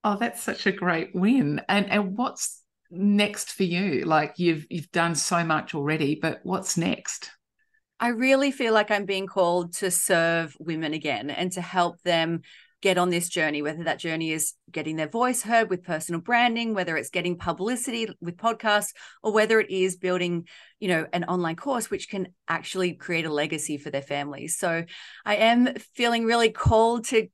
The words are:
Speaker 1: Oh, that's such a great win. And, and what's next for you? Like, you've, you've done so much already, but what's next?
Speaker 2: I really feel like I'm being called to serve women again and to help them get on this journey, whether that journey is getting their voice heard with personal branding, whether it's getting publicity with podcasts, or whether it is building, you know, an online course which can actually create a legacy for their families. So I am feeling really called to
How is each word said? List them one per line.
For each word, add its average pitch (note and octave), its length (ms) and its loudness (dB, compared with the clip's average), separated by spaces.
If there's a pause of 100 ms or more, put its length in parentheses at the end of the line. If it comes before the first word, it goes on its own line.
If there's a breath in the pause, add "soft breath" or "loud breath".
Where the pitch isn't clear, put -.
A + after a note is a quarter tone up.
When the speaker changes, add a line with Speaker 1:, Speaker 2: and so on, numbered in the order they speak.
Speaker 1:
Oh, G#3 160 0
that's - 220 -4
such - 260 -4
a F#3+ 60 2
great F3 420 -2
win. F#3 540 2
And, G3+ 200 2
and G3+ 280 0
what's - 440 -6 (300)
next G#3 640 0
for G3 100 0
you? F3 400 0
Like, D3+ 360 2
you've, E3 300 0
you've E3 220 -8
done E3+ 240 0
so E3+ 300 0
much D#3 280 -2
already, D3+ 480 0
but D#3+ 220 -4
what's F#3+ 320 -4
next? - 560 -4 (680)
Speaker 2:
I A#3+ 120 0
really C4+ 420 4
feel A#3 220 0
like G#3+ 180 4
I'm G3+ 140 0
being G3 200 -2
called F3 500 2
to F#3+ 140 -2
serve E3 720 2
women D#3+ 340 -4
again D3 360 -4
and F3+ 240 -2
to F3+ 80 -6
help F3 400 0
them E3 400 2 (400 loud breath)
get F#3 160 4
on F3+ 120 4
this F3 200 0
journey, D3+ 320 0
whether D#3 240 -6
that D#3+ 140 -2
journey D#3+ 320 -2
is D#3 220 -2 (160)
getting D#3 280 -6
their D#3 100 -2
voice B3 340 0
heard A3+ 280 2
with F3+ 120 -2
personal E3+ 380 -4
branding, A#3 540 2
whether E3+ 240 -2
it's A#2 120 -4
getting F3 280 -2
publicity A3+ 680 -4 (120)
with F3 160 -10
podcasts, A3 560 0 (320 loud breath)
or G#3+ 80 0
whether G#3+ 300 4
it - 100 -4
is F#3 240 0
building, F3 500 -2 (340 loud breath)
you G3+ 100 -4
know, D#3+ 240 0
an F3 100 -2
online E3+ 320 -2
course B3 340 -4
which - 200 -8
can F#3+ 180 -4 (220)
actually E3+ 440 -2
create E3 320 -4
a D#3 80 -4
legacy D3 440 -2
for C#3+ 120 -12
their C#3 120 -4
families. C#3+ 560 -6
So E3+ 260 -2 (420 loud breath)
I G#3 120 2
am A#3+ 360 6 (220)
feeling A#3 300 2
really A#3 260 4
called A3+ 540 4
to A3 280 2